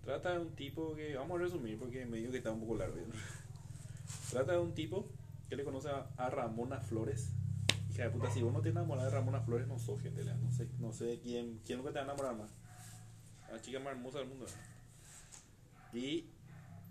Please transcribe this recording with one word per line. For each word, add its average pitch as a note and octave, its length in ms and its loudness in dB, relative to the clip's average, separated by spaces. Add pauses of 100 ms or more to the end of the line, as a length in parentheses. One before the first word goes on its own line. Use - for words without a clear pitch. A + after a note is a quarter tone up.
Trata C#3+ 280 2
de F3 60 4
un D#3+ 180 -2
tipo D3 380 -2
que, D3+ 200 -2
vamos E3 240 0
a F3 60 4
resumir B2+ 340 0
porque B2 280 -4
medio A#2 240 -2
que B2+ 80 2
está A#2+ 140 2
un A2 80 0
poco A2 160 2
largo F#2 200 0
ya, E2+ 100 -4
¿no? - 60 -6
<laughs> - 1160 -8
Trata C#3 220 4
de F3 60 6
un E3+ 160 2
tipo F3 320 0 (420)
que B2+ 80 -2
le C#3 60 0
conoce C3+ 280 -2
a, C3+ 260 0
a B2+ 140 2
Ramona B2 500 0
Flores. A2 480 2 (600)
Hija B2 140 4
de A2+ 60 4
puta, - 200 4
si C3 100 4
vos A2+ 120 6
no - 100 6
te D#3+ 80 6
enamorás D#3 340 4
de C3+ 60 6
Ramona C3+ 320 4
Flores, A#2 260 4
no B2+ 100 0
sos - 220 0
gente, - 240 -2
Lea. - 120 2
No - 140 4
sé, - 180 4 (100)
no A#2 160 0
sé A#2 100 -2
de A#2 160 0
quién, A#2+ 460 -2
quién B2 120 0
es C3 60 -4
lo C#3+ 60 0
que - 20 -4
te D3 100 0
va C#3 80 -2
a C#3 40 0
enamorar C3+ 200 0
más. G#2+ 160 -6 (1000)
La A2+ 80 -6
chica C3 180 -4
más C3+ 140 -2
hermosa C3 280 -4
del B2+ 80 -2
mundo, C3 180 -8
¿verdad? - 140 -8 (1300)
Y, C#3 320 0 (680)